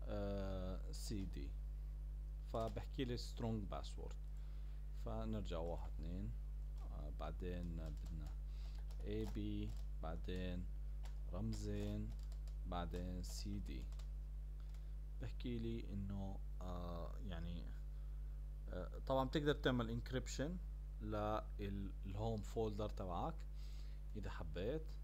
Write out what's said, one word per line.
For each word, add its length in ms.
آه، 880
سي 340
دي، 260
فبحكي 520
لي 120
strong 560
password. 420
فنرجع 520
واحد 320
اثنين، 420
آه، 380
بعدين 560
بدنا 560
اي 220
بي، 460
بعدين 600
رمزين، 800
بعدين 560
سي 380
دي. 260
بحكي 380
لي 340
إنه، 460
آه، 540
يعني، 380
آه، 380
طبعا 200
بتقدر 260
تعمل 480
encryption 500
لل-، 920
الهوم 360
فولدر 480
تبعك 460
إذا 140
حبيت. 760